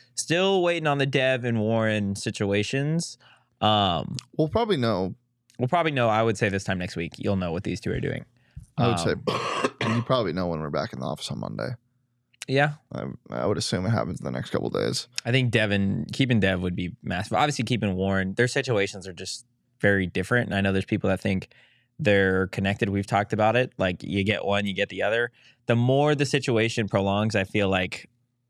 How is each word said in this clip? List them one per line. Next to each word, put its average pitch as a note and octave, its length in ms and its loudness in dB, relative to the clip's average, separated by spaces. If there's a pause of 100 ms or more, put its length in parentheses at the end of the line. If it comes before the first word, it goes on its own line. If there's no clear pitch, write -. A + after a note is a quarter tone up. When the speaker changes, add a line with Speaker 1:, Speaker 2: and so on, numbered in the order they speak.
(160)
Speaker 1:
Still F#3 460 2
waiting E3+ 260 0
on C#3+ 100 2
the C3+ 80 2
Dev C3 380 2
and A#2 160 2
Warren G#2+ 560 2
situations. A#2 1000 -2 (440)
Um, G2+ 560 2 (200)
Speaker 2:
We'll D#3 120 0
probably G#3+ 300 0
know. G2 360 0 (440)
Speaker 1:
we'll B2 100 0
probably D#3+ 240 2
know, B2 160 2
I A2 140 4
would A2+ 160 2
say A2 100 4
this F#2+ 160 -2
time F#2 140 -2
next F2+ 180 -6
week, F2 220 -4
you'll G2+ 180 0
know F2+ 160 -2
what E2+ 120 -4
these F2+ 160 -4
two F#2 120 -4
are F2 80 -2
doing. - 240 -4 (540)
Speaker 2:
I A#2+ 100 4
would A2+ 100 2
say E2+ 140 2
Speaker 1:
Um, - 680 -2
Speaker 2:
<coughs> A2+ 160 0
you A#2+ 60 0
probably A#2 320 0
know F2+ 140 -2
when D#2+ 120 -2
we're D#2 100 -4
back D2 220 -2
in C2+ 80 -10
the C2+ 60 -4
office - 240 -6
on A#1+ 100 -6
Monday. G#1+ 300 -4 (800)
Speaker 1:
Yeah. C#3 240 2 (200)
Speaker 2:
I, - 120 -6 (260)
I A#1+ 160 -4
would G2+ 120 2
assume - 280 -2
it A2 40 0
happens E2+ 300 -2
in - 40 -12
the C2+ 60 -4
next B1 200 -6
couple - 200 -2
days. A1 380 -2 (160)
Speaker 1:
I A#2+ 80 -4
think B2+ 180 2
Devin, G2+ 640 2
keeping B2 280 2
Dev F#2+ 220 2
would F2+ 140 -2
be F2+ 260 -6
massive. F#2 320 -6
Obviously, C#3+ 300 2
keeping G#2 320 0
Warren, F#2+ 380 0
their B2 140 4
situations G2+ 600 -2
are F#2 60 -12
just F#2 300 -12 (360)
very G2 260 4
different. F#2 420 0
And F#2+ 60 -4
I G2 60 2
know G2 120 2
there's G2 120 2
people G2+ 240 0
that F#2 120 0
think F#2+ 280 -2 (500)
they're F#2+ 500 4
connected. G2 420 -2
We've G2 160 0
talked G#2 260 0
about A2 240 2
it. B2+ 220 0
Like, F#2 240 -2
you G2 200 -2
get G2+ 220 0
one, G2+ 220 0
you G2 80 -4
get G2+ 160 -2
the F#2 120 -4
other. A#2 300 0 (320)
The A#2 100 2
more C3+ 400 4
the C#3 120 0
situation A2+ 600 0
prolongs, G2+ 480 0
I G2 100 2
feel G2 260 0
like F#2 400 -2 (400)